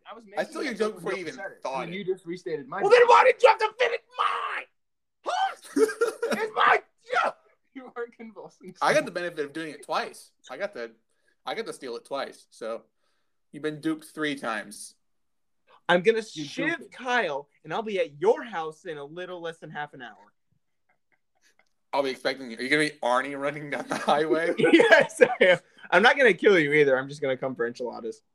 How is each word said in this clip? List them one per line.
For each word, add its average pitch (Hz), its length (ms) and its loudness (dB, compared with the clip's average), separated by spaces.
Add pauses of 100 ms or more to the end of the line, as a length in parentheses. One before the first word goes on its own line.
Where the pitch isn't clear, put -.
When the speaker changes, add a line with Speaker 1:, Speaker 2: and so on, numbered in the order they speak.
(120)
Speaker 1:
I - 20 -16
was 226 120 -20
making 190 140 -8
Speaker 2:
I 170 40 -4
stole 320 200 -8
your 254 100 -6
Speaker 1:
that 190 60 -8
Speaker 2:
joke 214 140 0
Speaker 1:
joke - 40 -18
Speaker 2:
before 175 160 -8
you 196 40 -4
Speaker 1:
when 175 100 -10
Speaker 2:
even 131 80 -10
Speaker 1:
said - 160 -12
it. - 120 -18
Speaker 2:
thought 131 220 -6
Speaker 1:
And 165 80 -12
Speaker 2:
it. 190 40 -10
Speaker 1:
you 202 80 -10
just 185 220 -6
restated 160 400 -10
my 185 140 -10
Speaker 3:
Well, 403 100 0
then 494 100 8
Speaker 1:
joke. 480 80 6
Speaker 3:
why 480 140 8
did - 180 2
you - 80 10
have - 80 4
to 440 120 -2 (100)
finish - 220 0 (160)
mine? - 480 -4 (600)
Huh? 480 1120 -2
Speaker 2:
<laughs> 415 60 -4
Speaker 3:
It's 440 120 -8
my 440 260 4 (420)
joke. - 120 -4 (380)
Speaker 1:
You 262 120 -16 (100)
are 240 100 -8 (100)
convulsing. 185 680 -20
Speaker 2:
I 165 100 2
got 196 120 2
the 185 60 -10
benefit 170 280 -8
of 139 120 -6
doing 160 200 -10
it 123 120 -20
twice. - 460 -8 (220)
I 131 60 -14
got 196 180 -8
the, 117 160 -10 (540)
I 143 100 -8
got 220 100 -8
to 214 80 -12
steal 120 220 -12
it 113 100 -16
twice. - 460 -10
So 113 320 -10 (680)
you've 147 120 -14
been 151 180 -6
duped 156 320 -4
three 151 220 -4
times. 107 580 -10 (960)
Speaker 3:
I'm 180 140 2
gonna 220 220 0 (100)
Speaker 1:
You 302 120 -10
Speaker 3:
shiv 311 340 -6
Speaker 1:
duped. 220 140 -20
Speaker 3:
Kyle, 220 540 -4 (160)
and 156 80 -16
I'll 208 120 -6
be 208 160 -4
at 147 200 -6
your 254 240 2
house 165 420 -10
in 156 120 -12
a 143 80 -12
little 175 340 -14
less 165 200 -12
than 156 100 -18
half 147 240 -12
an 135 80 -20
hour. 107 320 -20 (1600)
Speaker 2:
I'll 139 80 0
be 135 80 -2
expecting 131 400 -6
you. 113 80 -12
Are 120 60 -12
you 127 60 -6
gonna 151 200 2
be - 140 -12
Arnie 131 360 0
running 147 300 -6
down 127 180 -6
the - 80 -4
highway? 160 600 0
Speaker 3:
<laughs> - 20 -2
Yes, 440 640 6
I - 240 6
am. 175 140 6 (320)
I'm 180 100 6
not 277 160 6
gonna 294 160 6
kill 196 240 6
you 147 160 4
either. 139 240 6
I'm 135 100 -4
just 147 140 -14
gonna 131 160 -2
come 131 160 -6
for 117 140 -4
enchiladas. 117 540 -10 (140)